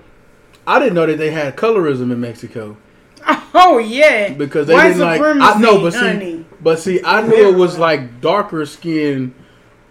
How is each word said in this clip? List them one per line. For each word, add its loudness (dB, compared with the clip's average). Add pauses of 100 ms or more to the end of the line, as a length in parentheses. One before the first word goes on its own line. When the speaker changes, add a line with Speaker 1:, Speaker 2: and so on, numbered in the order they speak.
(680)
Speaker 1:
I 2
didn't 0
know 2
that -2
they -4
had -6
colorism -2
in -6
Mexico. -12 (480)
Speaker 2:
<laughs> -2 (160)
Oh, 6
yeah. 0
Speaker 1:
Because -4
they 2
Speaker 2:
White 6
Speaker 1:
didn't 0
like, 0
Speaker 2:
supremacy, 2
Speaker 1:
I 2
know, 6
but -2
see, -4
Speaker 2:
honey. -4 (140)
Speaker 1:
but 0
see, -4
I 2
knew 4
it 4
was 0
Speaker 2:
Yeah. -4
Speaker 1:
like -2
darker -4
skinned -6 (560)